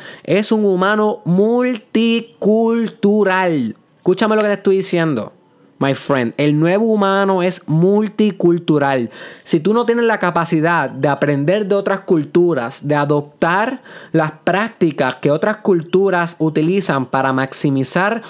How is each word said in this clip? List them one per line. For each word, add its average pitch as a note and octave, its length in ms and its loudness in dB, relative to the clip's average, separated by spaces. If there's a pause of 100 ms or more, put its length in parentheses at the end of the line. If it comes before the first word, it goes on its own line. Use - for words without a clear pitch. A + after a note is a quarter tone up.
(240)
es G3+ 280 0
un G#3+ 140 0
humano G3+ 600 0
multicultural. G#3+ 2500 0 (220)
Escúchame G#3 380 0
lo G#3+ 60 2
que G#3 60 0
te G#3 60 0
estoy G3 240 0
diciendo, E3 540 -2 (460)
my C3+ 160 0
friend. B2+ 440 -2
El D3 220 2
nuevo F#3+ 280 2
humano G3 560 0
es F3 240 -4
multicultural. E3+ 1400 0 (320)
Si E3+ 160 0
tú F#3+ 160 0
no A#3+ 100 0
tienes A#3 200 0
la A3 140 0
capacidad E3 720 0
de C3+ 180 -4
aprender D3 600 0
de G3+ 80 0
otras G3 240 -2
culturas, D3+ 880 0
de D3 80 0
adoptar D3+ 880 -2 (280)
las D#3 200 0
prácticas E3 840 -2
que C#3+ 120 0
otras G#3 280 0
culturas F3+ 800 0
utilizan D#3 680 0
para C3+ 260 0
maximizar C#3 1000 -2